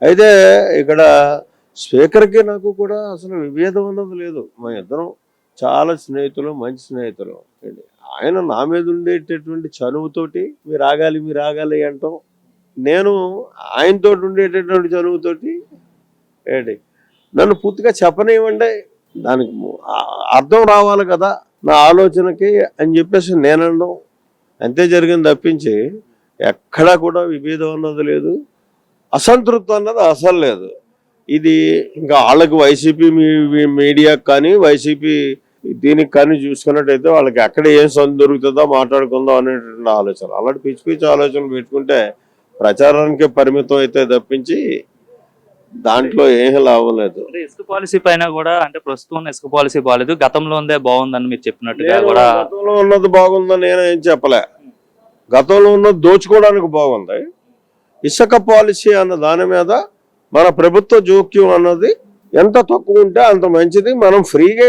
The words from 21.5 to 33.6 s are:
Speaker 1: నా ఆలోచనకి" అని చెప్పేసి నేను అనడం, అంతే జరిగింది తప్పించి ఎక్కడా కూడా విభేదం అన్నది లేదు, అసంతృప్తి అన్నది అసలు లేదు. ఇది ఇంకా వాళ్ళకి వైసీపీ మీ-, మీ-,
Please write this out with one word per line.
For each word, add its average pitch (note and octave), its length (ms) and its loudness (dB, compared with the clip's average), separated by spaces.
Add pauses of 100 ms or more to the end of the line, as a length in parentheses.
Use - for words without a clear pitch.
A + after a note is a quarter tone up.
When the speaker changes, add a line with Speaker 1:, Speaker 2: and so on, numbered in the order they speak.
Speaker 1:
నా D3+ 100 2 (140)
ఆలోచనకి" F#3 720 2 (200)
అని D#3+ 180 0
చెప్పేసి F3+ 360 -2
నేను D#3 320 2
అనడం, E3+ 300 -4 (680)
అంతే C3 260 0
జరిగింది E3 460 2
తప్పించి D3+ 400 -4 (680)
ఎక్కడా D#3 540 0
కూడా E3+ 260 -2
విభేదం D#3 540 -8
అన్నది D#3 280 -6
లేదు, D3 300 -4 (840)
అసంతృప్తి A3+ 600 0
అన్నది G#3 240 -6
అసలు F3 480 0
లేదు. F#2+ 220 -6 (600)
ఇది D#3 260 0 (420)
ఇంకా D3 180 -2 (120)
వాళ్ళకి D3+ 280 4
వైసీపీ D3+ 560 2
మీ-, D#3 420 2
మీ-, D3 300 0